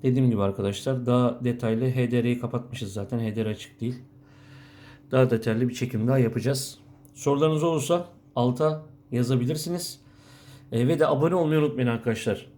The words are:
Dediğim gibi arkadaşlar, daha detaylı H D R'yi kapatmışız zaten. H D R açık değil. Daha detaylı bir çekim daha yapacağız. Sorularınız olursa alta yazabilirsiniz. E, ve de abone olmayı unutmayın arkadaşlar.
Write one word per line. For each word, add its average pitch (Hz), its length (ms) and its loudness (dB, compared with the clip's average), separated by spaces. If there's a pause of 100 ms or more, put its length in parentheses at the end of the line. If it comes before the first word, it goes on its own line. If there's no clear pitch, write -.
Dediğim 127 260 4
gibi 104 120 2
arkadaşlar, 101 640 -2
daha 123 380 2
detaylı 120 420 -2
H 127 260 0
D 120 120 2
R'yi 120 160 0
kapatmışız 117 540 -8
zaten. 107 260 -4
H 110 160 -4
D 113 100 -2
R 110 40 -2
açık - 320 -10
değil. 123 140 -4 (1160)
Daha 131 180 4
detaylı 117 400 0
bir 120 40 -6
çekim 113 340 -4
daha 135 120 4
yapacağız. 117 600 -2 (340)
Sorularınız 151 500 2
olursa 170 440 0 (280)
alta 151 500 0 (260)
yazabilirsiniz. 135 880 -2 (720)
E, 120 160 2
ve 160 120 2
de 151 80 4
abone 156 280 2
olmayı 156 240 2
unutmayın 127 300 2
arkadaşlar. 113 580 -2 (100)